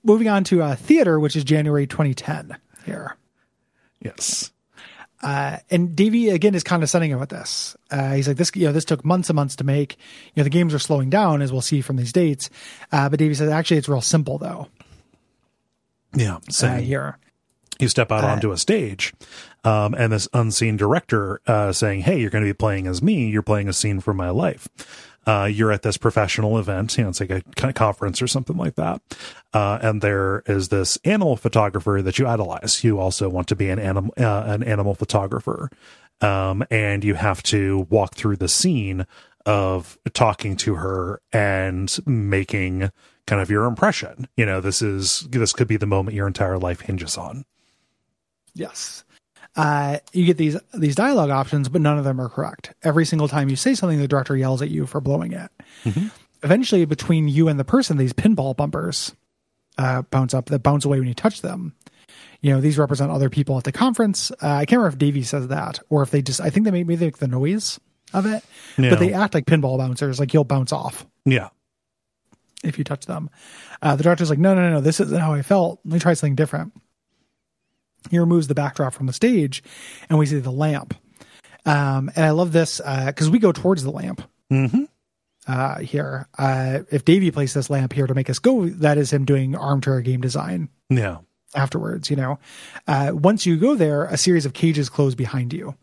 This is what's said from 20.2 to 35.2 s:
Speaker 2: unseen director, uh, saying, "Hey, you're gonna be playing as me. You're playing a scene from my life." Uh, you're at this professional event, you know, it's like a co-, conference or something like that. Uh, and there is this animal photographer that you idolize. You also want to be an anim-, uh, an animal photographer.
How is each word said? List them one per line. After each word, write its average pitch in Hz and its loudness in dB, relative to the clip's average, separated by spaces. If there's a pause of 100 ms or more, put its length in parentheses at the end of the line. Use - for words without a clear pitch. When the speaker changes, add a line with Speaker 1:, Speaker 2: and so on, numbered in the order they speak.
Speaker 2:
unseen 113 2
director, 104 0
uh, 104 2
saying, 98 -2
"Hey, 160 2
you're 104 -2
gonna 107 0
be 101 0
playing 98 -2
as 92 -2
me. 160 2
You're 107 0
playing 101 0
a 95 -4
scene 98 -2
from 101 -2
my 90 -4
life." 104 -2 (580)
Uh, 104 2
you're 107 2
at 101 -2
this 107 -2
professional 110 0
event, 101 -2
you 120 2
know, 101 0
it's 87 -6
like 92 -4
a 92 -2 (160)
co-, 131 -2
conference 104 0
or 127 -2
something 143 -4
like - -4
that. - -4 (540)
Uh, 104 0
and 107 0
there 98 0
is 98 0
this 98 0
animal 185 2
photographer 101 0
that 92 -2
you 131 2
idolize. 107 -2
You 107 4
also 95 -2
want 90 -4
to 98 0
be 95 -2
an 98 -2
anim-, 98 -2 (100)
uh, 104 2
an 107 -2
animal 101 0
photographer. - -4 (500)